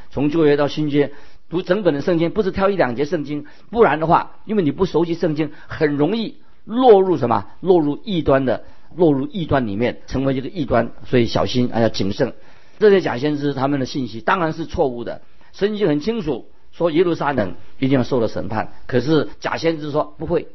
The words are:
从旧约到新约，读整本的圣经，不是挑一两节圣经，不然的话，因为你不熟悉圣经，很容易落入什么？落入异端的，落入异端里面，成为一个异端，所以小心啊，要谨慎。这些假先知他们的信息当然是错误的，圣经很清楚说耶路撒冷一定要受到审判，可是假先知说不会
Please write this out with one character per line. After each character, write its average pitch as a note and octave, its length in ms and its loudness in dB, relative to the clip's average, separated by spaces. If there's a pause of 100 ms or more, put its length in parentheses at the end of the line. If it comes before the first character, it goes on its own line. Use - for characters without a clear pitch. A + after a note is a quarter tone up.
(100)
从 C#3+ 200 0
旧 E3 140 4
约 C#3+ 120 6
到 C#3+ 120 2
新 D3+ 200 -2
约， C#3 240 2 (360)
读 F3+ 140 -4
整 F#3+ 200 0
本 E3 120 4
的 C#3 80 -2
圣 E3+ 160 2
经， E3 120 0
不 G#3 120 0
是 F#3 100 -2
挑 G3 160 2
一 G3+ 80 0
两 B2+ 200 2
节 C3+ 100 -2
圣 E3+ 180 -4
经， D3 220 -8 (240)
不 A3+ 120 4
然 D3+ 160 4
的 D#3 80 -2
话， D3+ 380 2
因 G#3+ 120 -2
为 G3+ 60 4
你 C#3+ 80 2
不 D3+ 140 0
熟 E3+ 220 2
悉 E3 80 -2
圣 D#3+ 200 0
经， D3 180 -2 (140)
很 D3+ 300 0
容 E3 220 2
易 G3+ 180 -6 (300)
落 A3+ 340 8
入 F#3 160 2
什 A#2+ 140 0
么？ G#2 160 0 (140)
落 F3 200 4
入 D3 240 0
异 F#3 160 -2
端 C3+ 240 4
的， A2 200 0 (300)
落 D#3+ 180 6
入 C3+ 140 0
异 E3+ 200 -4
端 C3+ 200 2
里 G2 80 -2
面， A2+ 320 -2
成 C3 180 -2
为 C3+ 100 0
一 C3 80 -4
个 B2+ 60 -8
异 E3 180 -4
端， A#2 260 0 (140)
所 C3 120 2
以 A#2+ 60 6
小 F#2+ 220 0
心 B2 260 0
啊， A2+ 80 0
要 A2+ 80 6
谨 G2+ 240 -2
慎。 A#2+ 220 -2 (440)
这 G#3 120 6
些 G3 100 6
假 B2 160 -2
先 D3 220 -2
知 C#3+ 160 -2
他 C3 140 0
们 C#3+ 120 0
的 B2+ 60 -2
信 B2+ 220 -6
息 G#2+ 120 -10
当 F#3 200 0
然 D#3+ 120 0
是 D#3+ 140 -8
错 D3+ 220 0
误 A#2+ 160 -8
的， F2 180 -8 (300)
圣 G#3+ 240 -2
经 G3 120 2
很 D3 120 2
清 A3 200 -2
楚 C#3+ 280 -4 (240)
说 E3+ 180 0
耶 D#3 120 4
路 E3+ 120 2
撒 D3+ 180 0
冷 G2 220 0 (240)
一 C3 100 2
定 C3+ 80 4
要 B2 80 4
受 B2+ 160 0
到 A2 60 2
审 F2 220 -4
判， G#2 240 -4 (140)
可 - 140 0
是 C3+ 300 2 (100)
假 A#2 160 -4
先 D#3+ 240 0
知 D3+ 100 -8
说 D3 280 -2
不 D3+ 80 -8
会 D#3+ 280 -2